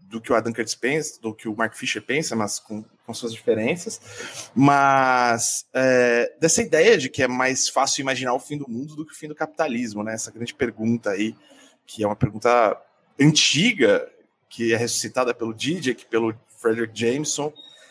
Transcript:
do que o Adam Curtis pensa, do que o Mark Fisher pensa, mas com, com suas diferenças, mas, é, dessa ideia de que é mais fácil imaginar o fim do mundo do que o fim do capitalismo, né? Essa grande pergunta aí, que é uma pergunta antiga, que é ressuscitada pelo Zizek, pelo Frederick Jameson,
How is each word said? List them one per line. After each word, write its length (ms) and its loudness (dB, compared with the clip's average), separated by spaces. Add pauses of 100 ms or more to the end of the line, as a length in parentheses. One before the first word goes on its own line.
do 180 -12
que 120 -2
o 40 6
Adam 160 0
Curtis 220 -6
pensa, 460 -4
do 140 -6
que 140 -10
o 80 -4
Mark 180 -2
Fisher 280 -6
pensa, 340 -4
mas 220 -2
com, 260 -12 (200)
com 100 -12
suas 180 -8
diferenças, 680 -4 (540)
mas, 1200 4
é, 680 4
dessa 220 2
ideia 340 4
de 120 -4
que 140 -2
é 60 2
mais 400 0
fácil 340 0
imaginar 320 -2
o 60 -4
fim 160 -10
do 120 -10
mundo 260 -8
do 100 -10
que 80 -18
o 40 -20
fim 120 -14
do 60 -14
capitalismo, 680 -4
né? 120 -6
Essa 160 -10
grande 240 -12
pergunta 560 -2
aí, 240 -2 (520)
que 160 -8
é 40 0
uma 100 -2
pergunta 640 2 (380)
antiga, 880 4 (400)
que 240 -2
é 40 4
ressuscitada 580 -2
pelo 240 -6
Zizek, 480 -4
pelo 280 0 (260)
Frederick 380 -2
Jameson, 540 -2 (380)